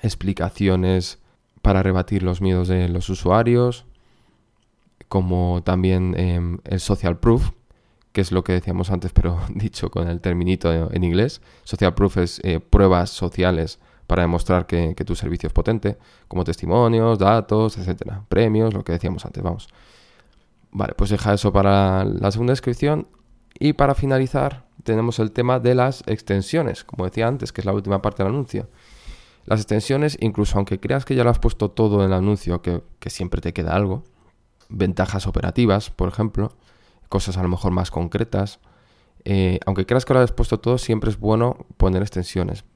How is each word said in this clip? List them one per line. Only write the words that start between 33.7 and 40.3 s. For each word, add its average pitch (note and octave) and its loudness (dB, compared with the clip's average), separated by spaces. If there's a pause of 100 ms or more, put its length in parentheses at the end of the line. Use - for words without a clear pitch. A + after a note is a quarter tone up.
algo, G2 -2 (640)
ventajas F#2+ -2
operativas, G2+ 0
por F2+ -4
ejemplo, G#2+ -4 (560)
cosas F#2+ -4
a F#2 -2
lo F2+ 0
mejor F2+ -2
más F2+ -2
concretas, G2+ -4 (640)
eh, F#2+ 2
aunque F#2+ 0
creas C3 0
que - 2
lo B2+ 6
has B2 4